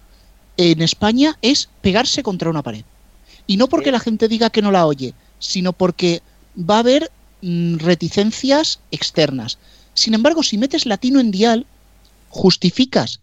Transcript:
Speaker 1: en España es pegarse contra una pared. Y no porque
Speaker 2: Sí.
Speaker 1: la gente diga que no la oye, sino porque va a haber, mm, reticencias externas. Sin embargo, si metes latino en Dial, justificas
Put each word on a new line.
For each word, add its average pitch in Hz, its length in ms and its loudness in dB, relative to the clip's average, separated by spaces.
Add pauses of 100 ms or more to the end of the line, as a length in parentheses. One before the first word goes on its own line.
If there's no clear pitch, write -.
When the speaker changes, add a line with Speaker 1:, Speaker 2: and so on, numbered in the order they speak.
(560)
Speaker 1:
en 165 260 4
España 240 600 0
es 277 260 0 (120)
pegarse 208 420 0
contra 180 260 -4
una 156 140 -2
pared. 110 220 -10 (600)
Y 196 100 0
no 254 120 4
porque 330 200 0
Speaker 2:
Sí. 269 40 2
Speaker 1:
la 240 60 2
gente 220 300 0
diga 226 220 2
que 220 120 0
no 208 80 2
la 180 160 4
oye, 135 280 -2 (260)
sino 185 320 -4
porque 175 500 -2 (360)
va 190 180 0
a - 20 4
haber, 262 320 2 (320)
mm, 170 360 -2
reticencias 202 1040 0 (120)
externas. 131 680 -2 (360)
Sin 220 200 0
embargo, 294 300 -2
si 202 140 -4
metes 277 280 -4
latino 254 340 0
en 226 120 0
Dial, 226 340 0 (640)
justificas - 920 0